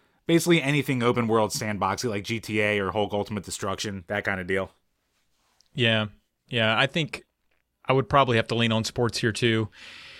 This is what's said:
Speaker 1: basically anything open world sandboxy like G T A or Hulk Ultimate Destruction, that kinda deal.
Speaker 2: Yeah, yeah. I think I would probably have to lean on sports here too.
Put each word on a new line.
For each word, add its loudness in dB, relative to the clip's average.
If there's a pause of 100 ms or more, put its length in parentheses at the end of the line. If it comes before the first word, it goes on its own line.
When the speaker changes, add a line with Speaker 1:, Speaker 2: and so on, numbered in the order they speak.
(280)
Speaker 1:
basically 4
anything 0
open 2
world 2
sandboxy -2
like -4
G -4
T -2
A 2
or -2
Hulk -2
Ultimate -2
Destruction, -6
that -4
kinda -4
deal. -4 (1000)
Speaker 2:
Yeah, 0 (420)
yeah. 0
I 2
think -6 (600)
I 2
would 0
probably 4
have 0
to -2
lean 2
on 0
sports -2
here 0
too. 0 (500)